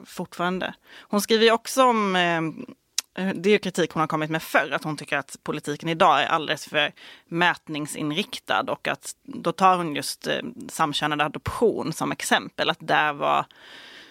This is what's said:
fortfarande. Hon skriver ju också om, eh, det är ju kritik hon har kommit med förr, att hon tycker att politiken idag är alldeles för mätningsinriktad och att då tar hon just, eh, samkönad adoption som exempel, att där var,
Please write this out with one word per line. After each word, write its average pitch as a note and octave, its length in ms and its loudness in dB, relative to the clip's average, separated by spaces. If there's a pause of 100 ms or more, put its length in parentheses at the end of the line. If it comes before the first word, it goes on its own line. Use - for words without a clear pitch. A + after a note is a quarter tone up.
fortfarande. F3+ 680 -4 (260)
Hon G3+ 220 -2
skriver A3 240 4
ju A3 60 8
också B3 320 2
om, G#3 320 4
eh, E3+ 260 2 (960)
det F3 140 0
är G#3+ 40 6
ju G3 60 6
kritik F3 320 -2
hon E3 100 0
har D#3 60 2
kommit D#3 220 -2
med D#3+ 140 -4
förr, - 280 0
att D#3 120 -2
hon D3+ 140 -6
tycker D3 200 -4
att - 260 -8
politiken D3+ 460 -6
idag D#3+ 340 6
är - 40 0
alldeles D#3 380 -2
för D3 260 0 (360)
mätningsinriktad D#3 1400 -2
och - 160 -6
att - 360 -6
då - 280 -4
tar F#3 260 4
hon E3 180 -4
just, - 320 -8
eh, D3 120 -2 (300)
samkönad D3+ 520 0
adoption D3+ 720 0
som D3 180 -4
exempel, - 580 -2
att E3 100 -2
där D3+ 340 2
var, C#3+ 320 0 (640)